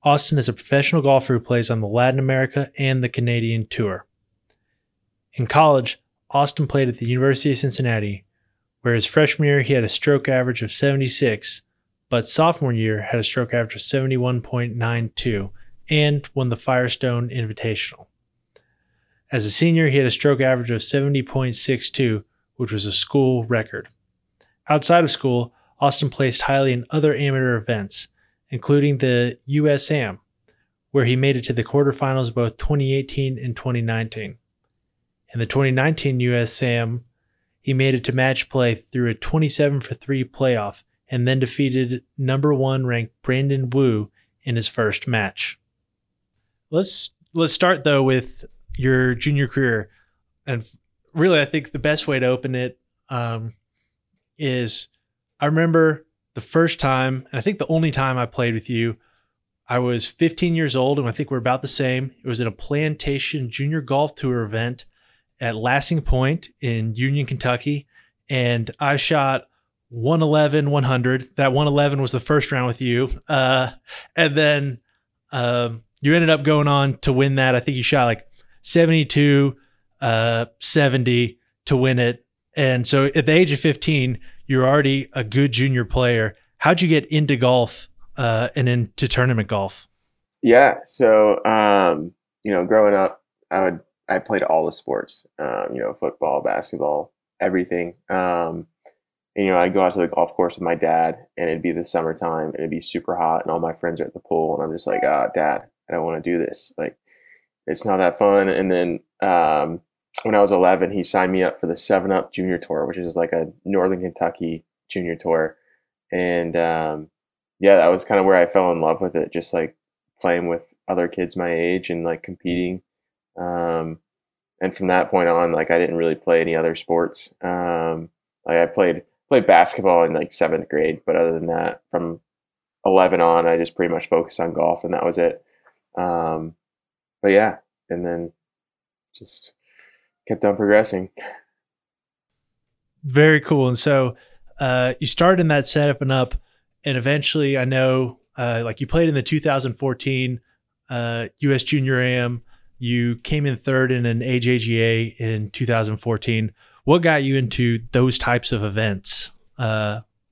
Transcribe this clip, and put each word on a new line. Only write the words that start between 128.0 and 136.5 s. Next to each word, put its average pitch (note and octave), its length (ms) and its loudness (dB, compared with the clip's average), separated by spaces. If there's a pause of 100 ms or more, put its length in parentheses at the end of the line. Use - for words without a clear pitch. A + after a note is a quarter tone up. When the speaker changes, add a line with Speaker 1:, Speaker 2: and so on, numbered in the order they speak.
Speaker 2:
like, E2 120 0
I E2+ 100 4
played, F2 380 0 (240)
played B2 180 4
basketball F2+ 560 4
in, E2 120 2
like, D2+ 180 -2
seventh D#2+ 360 -2
grade, D#2+ 380 -2
but E2 80 0
other E2+ 180 2
than E2 140 -4
that, E2 360 -4 (100)
from E2+ 280 -4 (640)
eleven F#2 360 4
on, E2+ 260 4
I E2 100 4
just E2 200 -4
pretty E2+ 180 -2
much E2 140 -6
focused E2 320 -2
on E2+ 120 -4
golf, E2 300 0
and E2+ 120 -4
that - 100 -4
was E2+ 120 -2
it. E2+ 280 0 (520)
Um, E2 600 -4 (640)